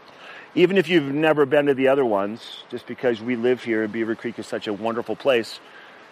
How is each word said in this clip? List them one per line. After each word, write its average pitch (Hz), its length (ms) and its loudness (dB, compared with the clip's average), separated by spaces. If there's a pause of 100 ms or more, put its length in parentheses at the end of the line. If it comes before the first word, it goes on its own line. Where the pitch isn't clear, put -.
(540)
Even 175 220 4
if 175 100 2
you've 147 280 2
never 151 320 4
been 143 180 2
to 143 80 4
the 131 160 2
other 135 160 4
ones, 104 680 -2
just 120 160 -12
because 120 360 -2
we 123 140 -2
live 120 280 0
here 110 200 0
and 107 60 -4
Beaver 113 240 -2
Creek 113 240 -8
is 107 80 -10
such 110 200 -8
a 110 80 -4
wonderful 110 420 -4
place, 120 420 0 (540)